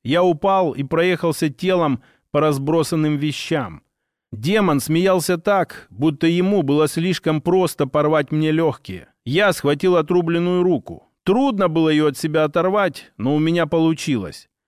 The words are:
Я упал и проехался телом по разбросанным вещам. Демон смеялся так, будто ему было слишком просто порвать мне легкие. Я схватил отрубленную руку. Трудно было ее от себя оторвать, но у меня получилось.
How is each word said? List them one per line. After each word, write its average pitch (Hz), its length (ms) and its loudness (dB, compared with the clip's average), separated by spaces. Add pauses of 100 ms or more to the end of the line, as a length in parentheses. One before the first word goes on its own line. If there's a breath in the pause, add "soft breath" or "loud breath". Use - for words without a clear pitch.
Я 170 180 0
упал 185 500 2
и 139 120 -6
проехался 165 640 0
телом 170 540 0 (280 soft breath)
по 147 100 0
разбросанным 151 760 0
вещам. 139 680 -6 (500)
Демон 156 480 0
смеялся 180 580 0
так, 190 520 -2
будто 143 360 0
ему 180 360 2
было 147 260 2
слишком 165 540 -2
просто 175 440 0
порвать 151 460 0
мне 156 200 0
легкие. 147 560 -4 (160)
Я 180 280 2
схватил 180 440 0
отрубленную 175 640 0
руку. 170 460 -2 (160)
Трудно 202 440 2
было 160 200 0
ее 151 200 2
от 143 80 -4
себя 156 280 0
оторвать, 180 720 -2
но 131 180 -2
у 151 40 2
меня 165 280 0
получилось. 151 840 -2 (180)